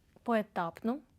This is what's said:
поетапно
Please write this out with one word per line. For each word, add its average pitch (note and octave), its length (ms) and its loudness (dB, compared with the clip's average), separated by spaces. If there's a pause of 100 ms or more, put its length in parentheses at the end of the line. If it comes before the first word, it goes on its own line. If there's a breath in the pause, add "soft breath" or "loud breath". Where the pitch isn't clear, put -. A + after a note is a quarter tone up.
(220)
поетапно G#3+ 760 0 (200)